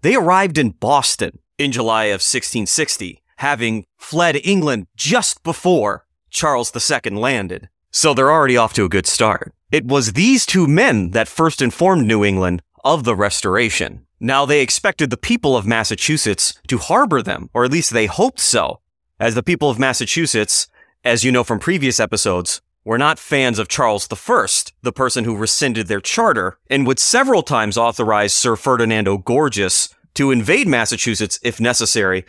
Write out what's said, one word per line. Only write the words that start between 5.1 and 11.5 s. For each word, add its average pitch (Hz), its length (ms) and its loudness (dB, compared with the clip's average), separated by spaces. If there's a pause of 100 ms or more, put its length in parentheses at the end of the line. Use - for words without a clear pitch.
before 160 640 0 (240)
Charles 131 400 -2
the 117 100 -8
Second 113 360 -2
landed. 107 520 -4 (220)
So 151 240 2
they're 135 160 4
already 139 260 4
off 113 180 2
to 107 100 2
a 87 60 -2
good 95 160 0
start. - 460 0 (180)
It 156 140 0
was 123 280 0
these 220 340 4
two 180 200 2
men 139 440 2
that 113 180 0
first 160 320 0